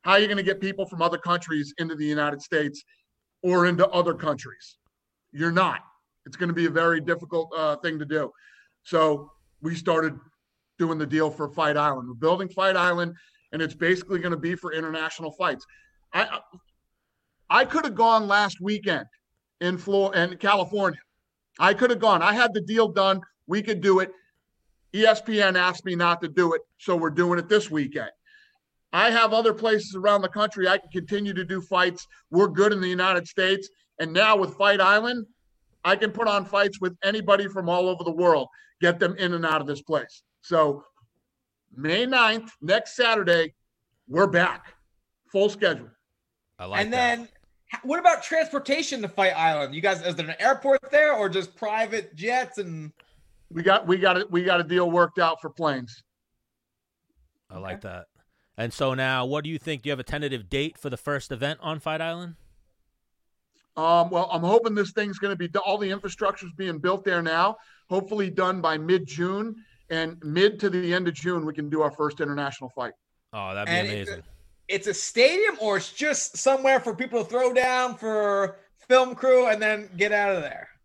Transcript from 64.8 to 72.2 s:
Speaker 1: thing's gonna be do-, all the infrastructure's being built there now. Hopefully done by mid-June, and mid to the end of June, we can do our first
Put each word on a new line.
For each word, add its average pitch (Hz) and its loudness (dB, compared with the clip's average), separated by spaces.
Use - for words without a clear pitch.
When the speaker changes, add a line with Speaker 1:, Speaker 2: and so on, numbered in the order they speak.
Speaker 1:
thing's 208 -4
gonna 196 -4
be 175 -8
do-, 185 -2
all 202 -2
the 196 -4
infrastructure's 196 -6
being 175 -6
built 185 0
there 175 0
now. 170 0
Hopefully 196 -2
done 185 -2
by 160 0
mid-June, 180 -2
and 165 -6
mid 190 2
to 202 0
the 175 -2
end 180 -2
of 160 -4
June, 165 -4
we 156 -6
can 147 -8
do 156 0
our 147 2
first 147 -4